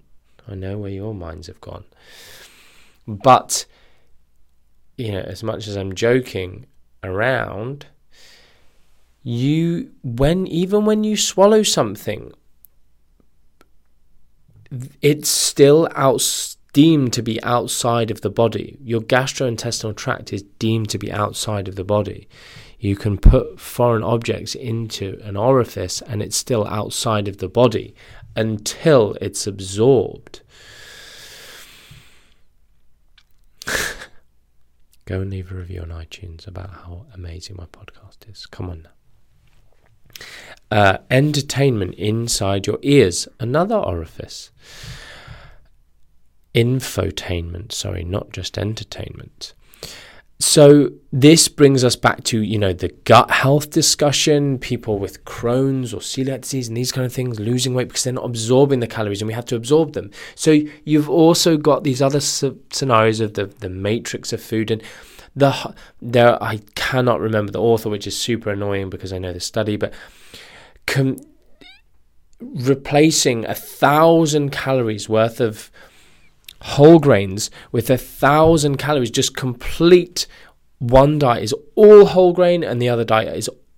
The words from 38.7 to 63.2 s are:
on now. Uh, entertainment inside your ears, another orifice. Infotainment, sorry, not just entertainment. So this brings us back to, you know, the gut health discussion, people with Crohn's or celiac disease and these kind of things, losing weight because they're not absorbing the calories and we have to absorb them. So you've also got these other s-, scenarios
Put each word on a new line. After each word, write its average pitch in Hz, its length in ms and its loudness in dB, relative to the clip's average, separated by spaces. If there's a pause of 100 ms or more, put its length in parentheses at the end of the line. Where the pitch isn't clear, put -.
on 82 120 -16
now. - 80 -20 (1800)
Uh, 101 280 4 (120)
entertainment 131 840 0
inside 104 760 -2
your 107 140 -2
ears, 127 440 2 (140)
another 156 360 -2
orifice. - 760 -8 (2000)
Infotainment, 92 1160 -4
sorry, 92 320 -8
not 90 280 -8
just - 260 -10
entertainment. - 960 -12 (880)
So 147 500 8 (220)
this 147 340 6
brings 139 380 4
us 120 100 2
back - 300 -2
to, 110 160 -2
you 107 180 -2
know, 98 140 0
the 90 160 -6
gut - 420 4
health 139 400 0
discussion, 147 880 0
people 113 400 -6
with - 260 -10
Crohn's 127 680 -2
or 95 60 -10
celiac 135 420 -6
disease 131 260 -8
and 113 100 -8
these 123 140 -4
kind 127 140 -4
of 123 80 -6
things, 123 260 -6
losing 123 360 -2
weight 123 140 -4
because - 140 -8
they're 123 100 -4
not 123 120 -8
absorbing 123 560 2
the 113 60 -4
calories 104 340 -6
and 107 80 -6
we 110 60 -8
have 117 120 -6
to 127 100 -4
absorb 147 360 0
them. 98 180 -10 (240)
So 156 240 4 (260)
you've 151 260 0
also 165 460 4
got 147 280 0
these 127 160 -2
other 139 160 2
s-, - 280 -4 (280)
scenarios 110 480 2